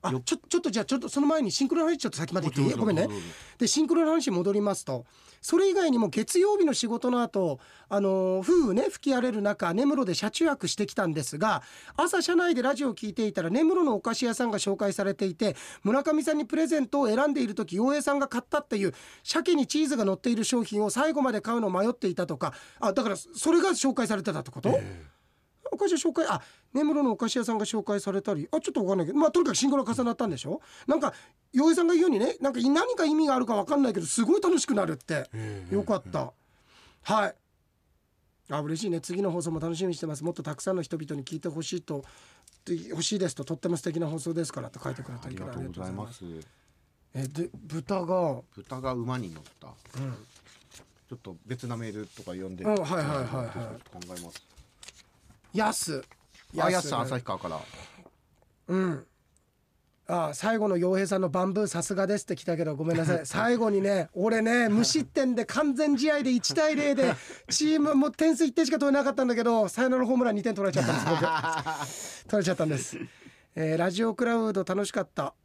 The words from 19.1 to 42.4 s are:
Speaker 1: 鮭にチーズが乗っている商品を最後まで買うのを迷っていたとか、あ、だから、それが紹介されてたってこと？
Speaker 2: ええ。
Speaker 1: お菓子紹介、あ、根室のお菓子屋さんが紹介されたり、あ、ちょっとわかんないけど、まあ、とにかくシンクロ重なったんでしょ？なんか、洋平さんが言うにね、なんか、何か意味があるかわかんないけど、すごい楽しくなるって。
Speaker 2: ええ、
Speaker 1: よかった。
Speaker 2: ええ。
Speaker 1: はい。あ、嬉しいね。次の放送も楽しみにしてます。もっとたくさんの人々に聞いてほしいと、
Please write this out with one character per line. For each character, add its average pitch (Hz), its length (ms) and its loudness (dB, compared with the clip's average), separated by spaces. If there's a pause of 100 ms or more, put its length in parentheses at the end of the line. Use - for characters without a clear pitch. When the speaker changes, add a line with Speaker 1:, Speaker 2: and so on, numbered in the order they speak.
Speaker 1:
鮭 339 320 0
に 277 140 2
チ 311 160 2
ー 277 40 -2
ズ 277 80 0
が 226 80 2
乗 190 100 2
っ 185 60 -8
て 247 100 0
い 233 60 2
る 220 60 0
商 233 220 0
品 208 180 -2
を 208 80 2
最 294 220 2
後 277 100 2
ま 254 80 2
で 214 100 -2
買 226 160 -4
う 233 40 0
の 214 80 0
を - 20 0
迷 185 180 2
っ 247 60 0
て 208 140 -2
い 175 80 -2
た 175 100 -2
と 151 100 -6
か、 147 180 -4 (260)
あ、 214 120 2
だ 240 120 2
か 226 60 0
ら、 190 60 -2
そ - 360 -2
れ 339 80 8
が 381 100 2
紹 269 240 0
介 233 140 0
さ 214 80 0
れ 185 80 -4
て 202 80 -2
た 151 80 -4
っ - 20 -10
て - 80 -12
こ 131 100 -12
と？ 196 100 0
Speaker 2:
え 539 100 4
え。 82 320 -12 (600)
Speaker 1:
お - 60 -6
菓 403 100 2
子 359 60 2
紹 311 180 0
介、 320 160 0
あ、 180 140 -2 (320)
根 285 100 2
室 294 180 2
の 247 100 2
お - 40 0
菓 226 140 -2
子 - 80 -2
屋 240 80 -2
さ 233 80 0
ん 220 40 -2
が 214 60 0
紹 214 180 -2
介 202 160 -2
さ 196 140 -4
れ 190 80 0
た 202 140 -2
り、 147 180 -4
あ、 311 80 0
ち - 80 -6
ょ - 20 -4
っ - 40 -10
と 247 100 0
わ 180 60 0
か 196 40 4
ん 190 40 2
な 170 60 0
い - 20 -2
け 196 80 -4
ど、 285 40 4
ま 311 100 6
あ、 - 20 4
と 349 100 2
に 302 60 4
か 247 60 0
く - 20 -2
シ 262 120 2
ン 277 40 4
ク 285 80 2
ロ 254 60 0
重 233 200 -2
な 233 80 0
っ 233 40 -4
た 240 100 -2
ん 196 40 -2
で 147 60 -4
し 123 100 -10
ょ？ 185 140 -6 (260)
な 294 100 4
ん 320 40 0
か、 285 140 -2 (400)
洋 269 100 6
平 330 120 8
さ 349 60 2
ん 339 40 4
が 349 80 6
言 339 120 6
う 339 40 6
に 220 80 4
ね、 262 240 2
な 277 80 2
ん - 20 -8
か、 240 80 -4
何 330 340 4
か 330 120 2
意 302 80 4
味 311 120 4
が 277 80 4
あ 254 40 2
る 247 80 0
か 226 100 0
わ 196 80 0
か 294 120 0
ん 285 60 6
な 254 60 4
い 202 60 0
け 190 60 0
ど、 165 40 -4
す 226 180 0
ご 277 140 6
い 415 60 2
楽 359 160 4
し - 80 0
く 269 80 0
な 196 100 2
る 160 80 -2
っ 147 40 -4
て。 147 360 -6
Speaker 2:
え 104 380 -8
え、 - 40 -2
Speaker 1:
よ 202 80 2
か 208 140 0
っ - 60 -4 (100)
た。 147 80 -2
Speaker 2:
え - 40 -4
え。 - 920 -12
Speaker 1:
は 208 140 2
い。 - 60 -8 (1160)
あ、 143 100 -2
嬉 160 220 -4
し 220 40 -4
い 185 40 -2
ね。 165 100 -2
次 180 220 -4
の 190 80 0
放 175 100 -2
送 165 120 -4
も 160 80 -4
楽 165 140 -4
し 160 60 -6
み 185 80 0
に 170 60 -2
し 143 40 -10
て 170 80 -6
ま 151 80 -6
す。 135 80 -10
も 170 100 -4
っ - 20 -6
と 160 80 -10
た 151 120 -6
く - 60 -14
さ 190 120 -2
ん 190 40 0
の 175 60 -2
人 165 160 -6
々 151 180 -8
に 139 80 -8
聞 160 120 -10
い 151 40 -8
て 180 80 -6
ほ 160 140 -8
し 180 160 -6
い - 20 -4
と、 143 240 -8 (600)